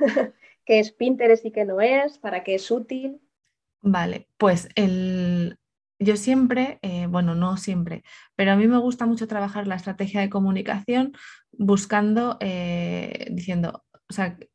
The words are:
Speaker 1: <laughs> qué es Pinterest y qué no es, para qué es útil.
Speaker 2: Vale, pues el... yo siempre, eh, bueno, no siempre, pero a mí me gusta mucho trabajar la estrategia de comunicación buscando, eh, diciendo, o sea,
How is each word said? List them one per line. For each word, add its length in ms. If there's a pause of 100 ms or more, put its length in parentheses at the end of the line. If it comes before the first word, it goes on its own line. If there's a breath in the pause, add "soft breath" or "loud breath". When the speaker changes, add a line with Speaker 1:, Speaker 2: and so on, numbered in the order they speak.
Speaker 1:
<laughs> 340 (300 soft breath)
qué 160
es 120
Pinterest 520
y 80
qué 120
no 160
es, 380
para 240
qué 140
es 140
útil. 500 (600)
Speaker 2:
Vale, 540
pues 380
el... 840 (420)
yo 160
siempre, 680
eh, 260
bueno, 280
no 200
siempre, 460 (340 soft breath)
pero 160
a 40
mí 100
me 120
gusta 280
mucho 220
trabajar 400
la 80
estrategia 440
de 100
comunicación 840 (400 loud breath)
buscando, 880
eh, 880
diciendo, 540 (240)
o 40
sea, 240 (180)